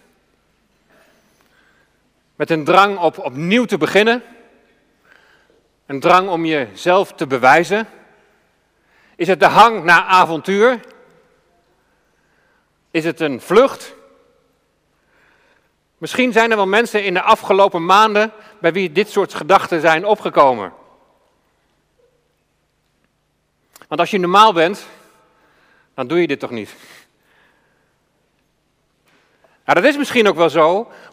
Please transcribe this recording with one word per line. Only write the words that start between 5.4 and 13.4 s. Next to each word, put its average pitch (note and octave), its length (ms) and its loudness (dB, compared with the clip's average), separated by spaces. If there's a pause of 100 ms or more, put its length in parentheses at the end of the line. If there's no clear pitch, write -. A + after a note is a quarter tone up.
Een C#3 140 -10
drang F3+ 280 2
om E3 160 -4
jezelf D#3+ 680 -2
te - 140 -8
bewijzen? D3 640 2 (1300)
Is - 120 -6
het - 120 0
de F#3+ 60 4
hang G3+ 380 4
naar E3+ 180 4
avontuur? F#3 800 0 (2000)
Is D#3+ 140 -4
het E3 160 -6
een C#3 200 -6